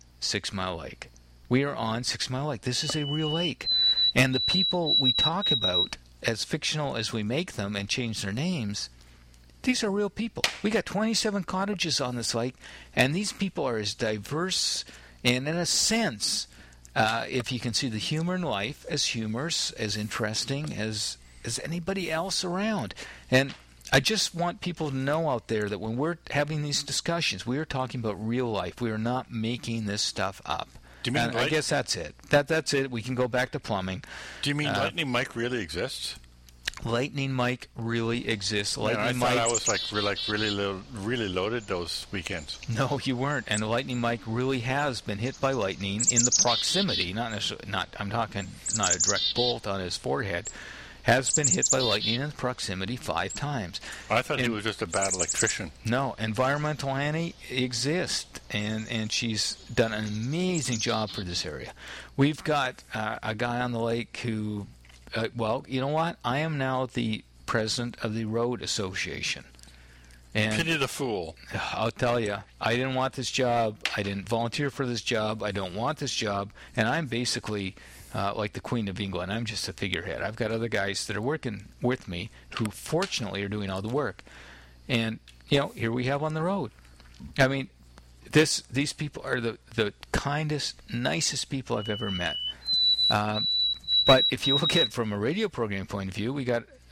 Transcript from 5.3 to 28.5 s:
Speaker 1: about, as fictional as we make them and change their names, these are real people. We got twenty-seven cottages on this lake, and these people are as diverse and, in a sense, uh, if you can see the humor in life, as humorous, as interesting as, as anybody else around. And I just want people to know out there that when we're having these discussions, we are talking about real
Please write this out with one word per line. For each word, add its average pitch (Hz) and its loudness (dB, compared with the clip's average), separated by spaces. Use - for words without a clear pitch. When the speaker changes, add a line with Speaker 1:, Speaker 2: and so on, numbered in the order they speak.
Speaker 1:
about, - 2
as 113 -2
fictional 147 -2
as 110 -2
we 110 0
make 135 0
them 101 -2
and 98 -4
change 117 -2
their 98 -2
names, 127 -2
these 254 2
are 208 2
real 202 2
people. - -4
We 214 2
got 214 2
twenty-seven 208 0
cottages 185 -2
on 123 -2
this 117 -2
lake, 120 0
and 135 4
these 202 0
people 175 0
are 117 0
as 104 -2
diverse 123 -2
and, 127 4
in 160 0
a 175 0
sense, - 2
uh, 113 2
if 123 -2
you 123 0
can 117 -2
see 139 0
the 107 -2
humor 165 -2
in 180 -2
life, 117 -2
as 151 0
humorous, 120 -2
as 107 -2
interesting 113 -2
as, 107 -4
as 113 -4
anybody 175 -4
else 175 -2
around. 185 0
And 139 6
I 131 8
just 196 2
want 175 -2
people 160 -2
to 135 -2
know 147 2
out 120 -2
there 107 2
that 98 -2
when 110 -2
we're 165 0
having 147 0
these 147 -2
discussions, 147 -2
we 123 0
are 156 -2
talking 131 -4
about 107 -2
real 120 0